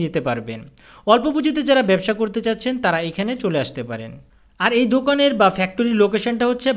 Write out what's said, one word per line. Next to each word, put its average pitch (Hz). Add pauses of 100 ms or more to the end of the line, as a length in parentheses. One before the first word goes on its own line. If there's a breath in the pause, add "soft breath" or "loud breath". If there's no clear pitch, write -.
যেতে 165
পারবেন। 117 (480 loud breath)
অল্প 240
পুঁজিতে 302
যারা 262
ব্যবসা 190
করতে 214
চাচ্ছেন, 226
তারা 175 (100)
এখানে 196 (120)
চলে 175
আসতে 123
পারেন। 113 (480)
আর 202
এই 240
দোকানের 285
বা 214
ফ্যাক্টরির 190
লোকেশনটা 220
হচ্ছে 247